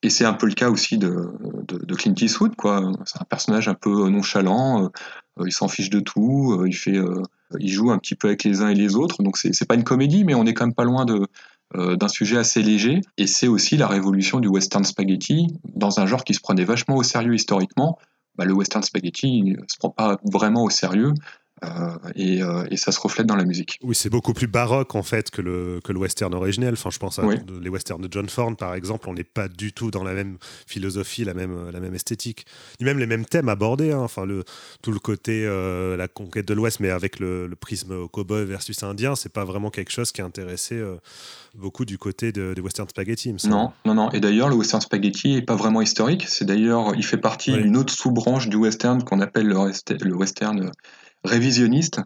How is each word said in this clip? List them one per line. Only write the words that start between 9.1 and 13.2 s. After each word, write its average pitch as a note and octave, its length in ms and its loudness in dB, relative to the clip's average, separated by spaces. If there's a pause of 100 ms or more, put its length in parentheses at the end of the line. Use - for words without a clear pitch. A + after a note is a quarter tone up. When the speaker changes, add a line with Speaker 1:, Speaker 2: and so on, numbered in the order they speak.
Speaker 1:
Donc G2 140 2
c'est, - 180 -2
c'est - 140 -2
pas A#2 60 4
une A#2 100 4
comédie, C#3+ 400 4
mais D#3 100 4
on A2+ 120 4
est A#2 80 2
quand A#2+ 100 0
même A#2+ 100 0
pas B2 100 0
loin B2+ 200 2
de, G#2 220 2 (500)
euh, F2+ 200 2
d'un G2+ 120 2
sujet G#2+ 300 0
assez A2+ 240 2
léger. G#2+ 400 4 (160)
Et G2 80 2